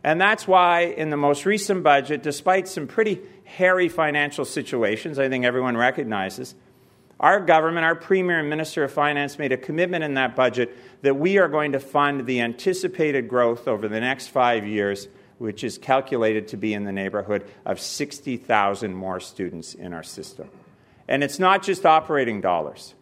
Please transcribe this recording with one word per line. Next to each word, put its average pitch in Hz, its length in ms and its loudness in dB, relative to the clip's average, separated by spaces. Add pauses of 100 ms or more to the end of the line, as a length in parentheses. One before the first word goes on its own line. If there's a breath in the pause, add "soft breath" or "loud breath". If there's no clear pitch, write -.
And 160 160 2
that's 208 260 2
why 175 360 6
in 160 280 -2
the 147 60 -2
most 143 280 2
recent 196 380 0
budget, 143 400 4
despite 185 460 0
some 147 180 -8
pretty 214 340 0 (240 loud breath)
hairy 185 440 2
financial 147 560 0
situations, 131 760 -2
I 135 100 2
think 127 160 -2
everyone 123 320 0
recognizes, 113 800 -2 (640 soft breath)
our 185 220 6
government, 165 440 4
our 165 120 2
Premier 180 420 0
and 151 100 -2
Minister 151 360 -2
of 135 80 -4
Finance 143 460 0
made 143 120 -2
a 127 60 2
commitment 165 480 -2
in 143 100 -4
that 131 220 0
budget 123 400 2 (260 loud breath)
that 139 120 4
we 185 240 2
are 175 100 6
going 147 240 0
to 135 80 -2
fund 143 460 0
the 123 160 0
anticipated 151 880 -2
growth 117 380 2
over 107 220 -2
the 107 100 -4
next 127 300 -4
five 120 380 2
years, 101 420 -2 (300 soft breath)
which 110 260 -8
is 104 140 -6
calculated 113 720 0
to 117 80 -10
be 104 180 -2
in 104 100 -4
the 98 80 -6
neighborhood 98 520 -4 (200 loud breath)
of 98 160 -4
sixty - 560 -8
thousand 101 580 0
more 92 240 -6
students 85 560 -10
in 90 180 -12
our 82 120 -12
system. - 440 -16 (600 soft breath)
And 139 160 0
it's 139 160 -6
not 190 240 4
just 185 200 -2
operating 151 560 2
dollars. 87 600 -4